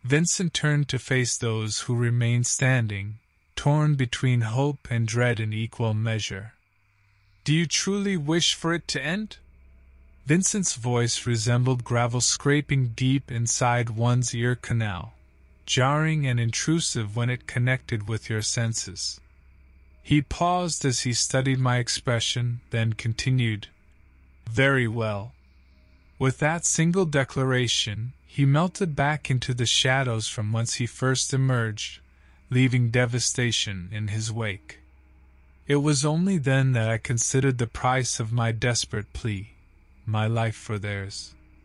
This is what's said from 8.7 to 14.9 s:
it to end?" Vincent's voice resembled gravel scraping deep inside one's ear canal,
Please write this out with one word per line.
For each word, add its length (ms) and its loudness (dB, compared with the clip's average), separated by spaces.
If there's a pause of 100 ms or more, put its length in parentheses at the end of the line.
it 140 -6
to 140 -4
end?" 340 -4 (920)
Vincent's 480 2
voice 500 0
resembled 580 2
gravel 380 0
scraping 680 2
deep 420 0
inside 580 0
one's 460 0
ear 200 2
canal, 600 -4 (500)